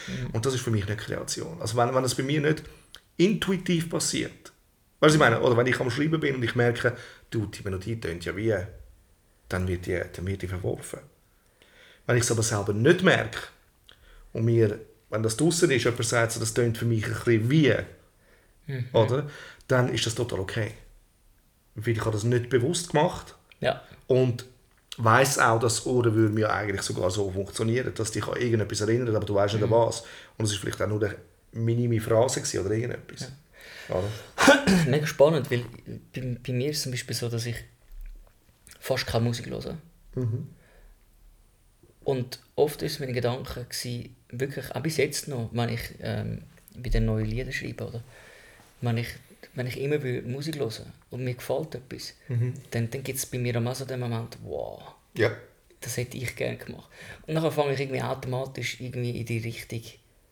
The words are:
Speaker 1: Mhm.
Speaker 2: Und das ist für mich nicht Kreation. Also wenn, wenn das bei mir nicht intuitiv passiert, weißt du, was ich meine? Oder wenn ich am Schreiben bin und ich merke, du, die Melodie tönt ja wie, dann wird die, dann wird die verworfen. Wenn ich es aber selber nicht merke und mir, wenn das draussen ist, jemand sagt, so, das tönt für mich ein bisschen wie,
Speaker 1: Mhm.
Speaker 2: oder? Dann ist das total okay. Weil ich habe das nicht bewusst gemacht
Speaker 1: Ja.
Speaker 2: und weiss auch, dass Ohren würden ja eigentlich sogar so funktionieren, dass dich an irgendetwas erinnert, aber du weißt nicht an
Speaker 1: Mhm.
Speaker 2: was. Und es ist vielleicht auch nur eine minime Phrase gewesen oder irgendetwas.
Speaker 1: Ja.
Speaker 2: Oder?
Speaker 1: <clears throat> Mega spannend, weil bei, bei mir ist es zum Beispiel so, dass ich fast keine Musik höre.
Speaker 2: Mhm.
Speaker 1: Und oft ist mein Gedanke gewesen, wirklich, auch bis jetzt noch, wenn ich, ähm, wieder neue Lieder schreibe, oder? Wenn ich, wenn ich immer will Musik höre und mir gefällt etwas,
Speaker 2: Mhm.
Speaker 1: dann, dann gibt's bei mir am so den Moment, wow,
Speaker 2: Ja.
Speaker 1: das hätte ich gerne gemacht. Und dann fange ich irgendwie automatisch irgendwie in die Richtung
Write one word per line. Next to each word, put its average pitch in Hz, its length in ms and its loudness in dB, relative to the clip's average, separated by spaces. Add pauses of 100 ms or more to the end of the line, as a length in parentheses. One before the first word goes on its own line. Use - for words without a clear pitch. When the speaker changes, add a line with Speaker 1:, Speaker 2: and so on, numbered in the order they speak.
Speaker 1:
Mhm. 123 240 -6
Speaker 2:
Und 113 120 -2
das 135 100 2
ist 123 60 -4
für - 100 -2
mich 104 160 0
nicht 104 140 -4
Kreation. - 600 -6
Also 110 180 -6
wenn, 123 160 2
wenn 131 80 4
das 127 120 0
bei - 80 -2
mir 143 200 0
nicht 156 200 0 (540)
intuitiv 180 760 2
passiert, - 420 -2
weißt - 200 -20 (480)
du, - 0 -
was 151 140 8
ich 156 40 6
meine? 117 220 6
Oder 123 160 6
wenn 123 100 4
ich 127 140 0
am 131 100 0
Schreiben 151 300 0
bin 147 140 0
und 127 80 -2
ich 113 120 -2
merke, 120 420 2 (340)
du, 110 160 -2
die - 160 -12
Melodie 98 360 -6
tönt 85 260 -6
ja 87 120 -4
wie, 110 180 2 (960)
dann 92 200 -2
wird 87 180 -4
die, 87 140 -2 (120)
dann - 140 -8
wird 95 160 -4
die 90 60 -6
verworfen. 95 520 -6 (1080)
Wenn 123 100 4
ich 117 80 4
es - 60 0
aber 113 120 2
selber 104 300 0
nicht 151 300 6
merke 113 360 2 (920)
und 117 120 -2
mir, 113 360 4 (300)
wenn 107 120 -2
das 110 140 0
draussen 160 340 4
ist, 123 140 4
jemand 120 200 0
sagt, 117 280 2
so, 113 80 -4
das 113 120 -2
tönt 117 260 2
für 117 60 -4
mich 113 220 0
ein 113 60 -4
bisschen 113 380 4
wie, 143 240 6 (920)
Speaker 1:
Mhm. 127 240 -6
Speaker 2:
oder? 123 380 4 (380)
Dann 127 260 4
ist 120 120 0
das 110 100 -2
total 120 240 -2
okay. 107 320 -4 (1040)
Weil 117 180 0
ich 107 60 0
habe 113 100 0
das 104 140 0
nicht 120 240 2
bewusst 135 420 2
gemacht - 460 0 (240)
Speaker 1:
Ja. - 200 0 (280)
Speaker 2:
und 127 360 4 (520)
weiss 123 420 6
auch, 117 220 6
dass 120 260 0
Ohren 120 300 4
würden 110 200 6
ja 107 140 2
eigentlich 98 320 -2
sogar 107 300 -2
so 98 180 0
funktionieren, 113 640 -2
dass 110 160 -2
dich - 160 -4
an - 140 -2
irgendetwas 110 400 2
erinnert, 113 340 2
aber 104 100 0
du 104 120 0
weißt 101 180 4
nicht 107 80 2
an 101 60 4
Speaker 1:
Mhm. 101 60 6
Speaker 2:
was. 117 280 4 (340)
Und 113 100 0
es 104 40 0
ist 101 80 -2
vielleicht - 240 -4
auch 95 60 0
nur 104 120 -2
eine 104 140 0 (380)
minime 117 480 2
Phrase 113 400 4
gewesen - 260 -2
oder 104 80 0
irgendetwas. 123 560 -6 (580)
Speaker 1:
Ja. - 60 -2
Speaker 2:
Oder? 95 140 0 (760)
Speaker 1:
<clears throat> - 40 4
Mega 151 180 2
spannend, 147 420 4
weil 120 140 0 (500)
bei, 127 320 -6
bei 127 80 -4
mir 127 180 -2
ist 151 80 -4
es - 40 -4
zum 131 80 -6
Beispiel 127 240 -6
so, 120 140 -4
dass 117 180 -2
ich 117 100 -4 (1200)
fast - 260 -4
keine 117 200 0
Musik 117 220 -4
höre. - 280 -8 (400)
Speaker 2:
Mhm. 113 320 -2 (1500)
Speaker 1:
Und 131 360 -4 (180)
oft 151 260 0
ist 156 180 -4
mein 131 120 -6
Gedanke 120 520 -4
gewesen, - 500 -8 (160)
wirklich, 131 440 -6
auch - 60 -4
bis 156 160 -2
jetzt - 320 0
noch, 120 240 -6
wenn 117 180 0
ich, 117 100 -4 (200)
ähm, 110 420 -4 (320)
wieder 110 260 0
neue 110 240 2
Lieder 113 280 -4
schreibe, 113 340 -8
oder? 117 160 -10 (800)
Wenn 120 160 0
ich, 120 100 -4 (460)
wenn 127 120 -4
ich 120 140 -6
immer 139 220 0
will 123 200 -2
Musik 143 360 -6
höre 120 120 -2 (400)
und 131 140 -8
mir 127 100 -2
gefällt 135 400 -4
etwas, - 380 -12 (160)
Speaker 2:
Mhm. 123 240 0 (180)
Speaker 1:
dann, 117 200 -2
dann 139 120 -8
gibt's 131 240 -6
bei 127 120 -6
mir 120 180 -2
am 120 180 -2
so 135 120 -8
den 127 140 -6
Moment, 117 440 -6
wow, 67 380 -8 (320)
Speaker 2:
Ja. 107 180 4 (480)
Speaker 1:
das - 160 -10
hätte 127 220 -6
ich 123 180 -8
gerne 120 220 -4
gemacht. - 300 -16 (380)
Und 156 80 -4
dann 160 160 2
fange 143 220 0
ich 135 80 -2
irgendwie 131 220 -4
automatisch 127 800 -6
irgendwie 120 380 -6
in - 80 -6
die 117 120 -2
Richtung 113 420 -8 (520)